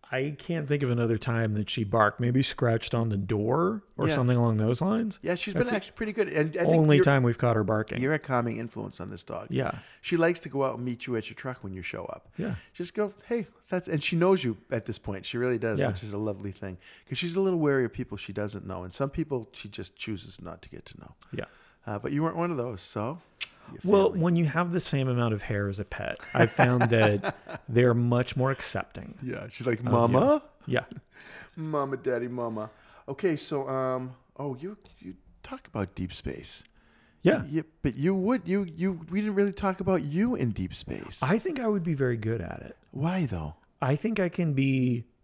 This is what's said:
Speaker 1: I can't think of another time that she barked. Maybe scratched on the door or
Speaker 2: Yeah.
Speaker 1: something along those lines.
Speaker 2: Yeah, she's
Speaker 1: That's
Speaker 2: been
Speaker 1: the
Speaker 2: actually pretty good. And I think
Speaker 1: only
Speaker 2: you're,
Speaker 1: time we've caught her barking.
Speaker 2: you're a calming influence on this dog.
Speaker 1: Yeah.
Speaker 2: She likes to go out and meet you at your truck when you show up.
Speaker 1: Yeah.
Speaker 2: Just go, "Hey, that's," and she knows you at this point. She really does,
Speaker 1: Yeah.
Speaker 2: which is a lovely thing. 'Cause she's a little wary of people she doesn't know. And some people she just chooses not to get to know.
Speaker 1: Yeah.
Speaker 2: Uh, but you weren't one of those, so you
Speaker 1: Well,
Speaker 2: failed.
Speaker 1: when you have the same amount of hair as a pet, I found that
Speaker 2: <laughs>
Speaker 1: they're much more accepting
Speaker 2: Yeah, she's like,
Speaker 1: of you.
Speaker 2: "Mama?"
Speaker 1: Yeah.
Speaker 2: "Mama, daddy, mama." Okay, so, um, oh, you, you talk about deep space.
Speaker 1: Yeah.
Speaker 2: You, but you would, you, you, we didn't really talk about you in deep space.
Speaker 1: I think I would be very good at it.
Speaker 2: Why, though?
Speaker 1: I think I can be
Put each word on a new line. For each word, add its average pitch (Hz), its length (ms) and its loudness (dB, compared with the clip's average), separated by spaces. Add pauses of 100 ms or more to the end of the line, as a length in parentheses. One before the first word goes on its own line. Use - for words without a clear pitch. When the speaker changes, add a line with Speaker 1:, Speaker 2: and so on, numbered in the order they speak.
(120)
Speaker 1:
I 139 260 -2
can't 160 300 -4
think 143 160 2
of 123 60 2
another 117 280 2
time 113 360 2
that 104 140 0
she - 140 -2
barked. 107 380 2
Maybe 123 200 4
scratched 117 540 0
on 113 140 2
the 104 80 0
door 120 680 0 (140)
or 151 100 0
Speaker 2:
Yeah. 156 80 2
Speaker 1:
something 123 220 4
along 117 220 4
those 110 220 2
lines. 214 400 0
Speaker 2:
Yeah, 170 140 -2
she's - 180 -6
Speaker 1:
That's 240 120 2
Speaker 2:
been 247 80 0
Speaker 1:
the 214 40 2
Speaker 2:
actually - 200 -4
pretty 214 160 -4
good. 147 160 0
And 151 280 0
I 170 40 -2
think 165 160 6
Speaker 1:
only 151 220 8
Speaker 2:
you're, - 60 8
Speaker 1:
time 139 200 6
we've 120 140 4
caught 120 180 2
her 107 80 2
barking. 110 360 0
Speaker 2:
you're 135 140 0
a 151 60 -2
calming 120 380 -2
influence 107 420 -10
on 101 100 -10
this 98 140 -12
dog. - 260 -10
Speaker 1:
Yeah. 131 220 -2 (300)
Speaker 2:
She - 140 -2
likes 170 240 2
to - 80 -14
go 135 160 -2
out 120 120 -2
and 120 80 -8
meet 123 240 -8
you 120 80 -2
at 110 120 -4
your 107 60 -14
truck - 300 -10
when 95 80 -8
you 92 100 -10
show 92 220 -8
up. - 240 -12 (100)
Speaker 1:
Yeah. 170 160 -4 (180)
Speaker 2:
Just 175 220 -10
go, 208 200 -2 (120)
"Hey, 233 220 -2 (200)
that's," 180 200 -4
and 156 120 0
she - 140 -2
knows 170 300 4
you 113 120 0 (140)
at 113 160 -2
this 117 140 -6
point. 98 260 -6
She 120 120 -6
really 123 200 2
does, 110 220 0
Speaker 1:
Yeah. 131 80 2
Speaker 2:
which 98 160 -4
is 104 80 -8
a 101 60 -4
lovely 101 340 -4
thing. 95 260 -10 (300)
'Cause 131 100 -6
she's 170 160 -4
a 190 60 0
little 190 180 2
wary 139 260 4
of 117 80 -2
people 110 240 -8
she - 160 -12
doesn't 101 320 -6
know. 92 200 -8
And 92 100 -12
some 139 160 -4
people 147 400 -4
she - 180 -16
just - 280 -12
chooses 95 440 -10
not 85 220 -14
to - 60 -20
get - 160 -18
to - 160 -20
know. - 140 -20 (180)
Speaker 1:
Yeah. - 140 -8 (380)
Speaker 2:
Uh, 104 140 -6
but 135 140 -4
you 147 100 0
weren't 165 140 -2
one 170 160 -2
of 151 40 -4
those, 120 240 -6
so 123 400 -6 (520)
you - 120 -14
Speaker 1:
Well, 196 260 6
Speaker 2:
failed. 185 100 -2
Speaker 1:
when 170 160 4
you 170 100 4
have 170 260 0
the 175 80 0
same 135 280 0
amount 120 260 2
of 98 80 -4
hair 101 260 -2
as 98 100 -4
a 107 60 -6
pet, - 320 -8 (180)
I 120 120 6
found 123 440 4
that 107 460 4 (280)
Speaker 2:
<laughs> - 40 -14
Speaker 1:
they're 120 260 6
much 120 420 2
more 131 140 2
accepting - 720 -6
Speaker 2:
Yeah, 123 260 -8
she's 117 200 -4
like, 117 100 2
Speaker 1:
of 120 80 -8
you. 120 60 0
Speaker 2:
"Mama?" 127 500 6 (240)
Speaker 1:
Yeah. - 180 0 (720)
Speaker 2:
"Mama, 147 420 -2
daddy, 123 300 -2
mama." 117 440 -6 (380)
Okay, 151 280 0
so, 139 320 -4
um, 127 460 -2 (220)
oh, 139 200 -6
you, 185 200 -12 (220)
you 185 160 -16 (300)
talk - 240 -16
about 98 260 -4
deep 92 180 -6
space. - 520 -10 (580)
Speaker 1:
Yeah. 240 260 4
Speaker 2:
You, 151 160 -2 (180)
but 127 140 0
you 165 200 2
would, 185 320 0
you, 196 160 0
you, 165 460 -4
we 196 100 0
didn't 208 160 -2
really 202 160 2
talk 190 260 -2
about 185 240 0
you 185 320 0
in 123 160 0
deep 90 240 -4
space. - 480 -10
Speaker 1:
I 170 160 2
think 302 220 -4
I 233 80 0
would 196 160 0
be 165 100 0
very 127 220 0
good 110 260 -2
at - 200 -10
it. - 140 -14 (140)
Speaker 2:
Why, 165 360 0
though? 80 280 -4 (260)
Speaker 1:
I 139 140 2
think 214 240 0
I 180 100 2
can 165 260 0
be 131 500 2 (200)